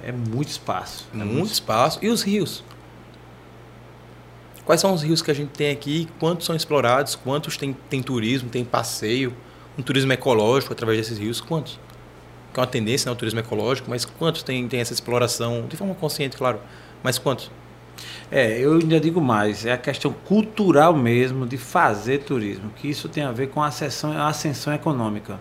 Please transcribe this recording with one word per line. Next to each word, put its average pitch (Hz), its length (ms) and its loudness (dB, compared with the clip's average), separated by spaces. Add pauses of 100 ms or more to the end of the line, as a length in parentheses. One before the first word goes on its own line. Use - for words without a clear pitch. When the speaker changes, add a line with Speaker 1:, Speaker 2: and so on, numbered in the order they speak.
Speaker 1:
é 123 40 -6
muito 123 360 -2
espaço. - 640 -8
É 113 40 -8
Speaker 2:
Muito 104 180 -4
Speaker 1:
muito 190 180 0
Speaker 2:
espaço. 120 500 2
E 202 60 2
os 233 140 2
rios? 202 420 0 (2000)
Quais 165 160 6
são 196 120 4
os 165 100 2
rios 156 200 2
que - 80 -2
a 147 40 4
gente 143 160 -4
tem 147 200 0
aqui? 147 380 -2 (100)
Quantos 165 280 0
são 165 80 -2
explorados? 143 600 2
Quantos 143 420 -4
tem, 139 180 -4 (140)
tem 135 140 -2
turismo, 123 480 0
tem 123 140 -4
passeio? 120 680 -2 (460)
Um 135 40 -6
turismo 135 300 2
ecológico 123 600 4
através 110 260 0
desses 113 200 -4
rios? 110 220 -4
Quantos? - 400 -6 (720)
Que - 80 -2
é - 20 4
uma 127 40 2
tendência, 120 420 0
né, 123 40 -2
o 113 40 -4
turismo 113 240 -2
ecológico, 113 480 -2
mas 120 160 -4
quantos 160 380 -4
tem, 127 260 -4
tem 123 120 -2
essa 117 120 -4
exploração? 120 760 0
De 160 80 -10
forma 190 180 -4
consciente, 147 420 -4
claro. 123 220 0 (440)
Mas 123 160 0
quantos? - 320 -2 (800)
Speaker 1:
É, 117 280 2
eu 143 160 4
ainda 160 260 6
digo 165 200 2
mais, 107 440 2
é 120 80 0
a 127 60 0
questão 139 340 -4
cultural 180 840 4
mesmo 127 520 2
de 127 100 -6
fazer 123 640 2
turismo, 104 580 -4
que 143 120 -8
isso 147 200 -6
tem 151 160 -4
a 131 80 -4
ver 131 160 -2
com 151 140 -2
a 147 60 2
ascensão, 151 440 -4
a 151 160 0
ascensão 151 440 -2
econômica. 113 680 -2